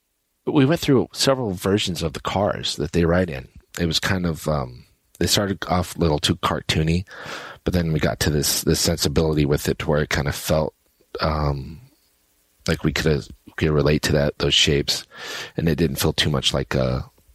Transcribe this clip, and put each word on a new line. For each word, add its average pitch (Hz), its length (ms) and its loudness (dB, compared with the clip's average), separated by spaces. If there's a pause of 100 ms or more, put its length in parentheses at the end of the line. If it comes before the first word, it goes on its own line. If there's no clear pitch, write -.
(460)
we 135 200 4
went 170 140 2
through 127 320 4
several 131 400 0
versions 92 500 0
of 78 100 -2
the - 80 -10
cars - 560 -2
that - 160 -4
they 85 140 4
ride 87 240 2
in. 65 180 -10 (320)
It 85 60 2
was 80 120 -2
kind 92 280 -2
of, 78 200 -4
um, 64 380 -4 (340)
they 85 80 2
started 98 420 0
off 87 280 0
a - 40 -10
little 78 180 2
too 82 180 0
cartoony, 80 720 0 (580)
but 85 80 0
then 82 200 0
we 76 80 0
got 65 200 -2
to 80 100 2
this, 73 320 0
this 78 180 2
sensibility 78 680 2
with 71 220 0
it 71 100 -2
to - 100 -6
where 76 140 2
it 73 80 -4
kind 71 180 0
of 71 60 -4
felt, - 400 -2 (460)
um, 73 600 -2 (880)
like 80 160 -2
we 78 80 2
could, 73 340 0 (300)
could 80 140 2
relate 73 320 2
to - 100 0
that, 73 260 0
those 71 160 0
shapes, - 520 2 (500)
and 82 120 0
it 76 80 2
didn't 69 200 0
feel 78 160 0
too - 180 0
much 67 220 0
like 71 220 -2
a, 65 340 0 (260)